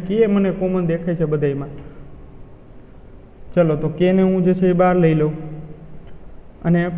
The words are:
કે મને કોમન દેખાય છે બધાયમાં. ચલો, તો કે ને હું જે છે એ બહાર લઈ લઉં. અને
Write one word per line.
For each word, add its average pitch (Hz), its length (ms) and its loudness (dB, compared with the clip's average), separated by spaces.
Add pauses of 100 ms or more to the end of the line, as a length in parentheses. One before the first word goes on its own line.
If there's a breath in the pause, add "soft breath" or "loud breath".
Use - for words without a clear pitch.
કે 214 200 4
મને 202 240 4
કોમન 185 340 0
દેખાય 170 300 0
છે 160 100 0
બધાયમાં. 143 440 0 (1800)
ચલો, 160 220 4
તો 151 140 -2
કે 175 220 2
ને 190 100 4
હું 185 220 2
જે 185 100 4
છે 185 140 2
એ 180 60 4
બહાર 180 220 4
લઈ 165 180 4
લઉં. 151 180 2 (1300)
અને 175 320 2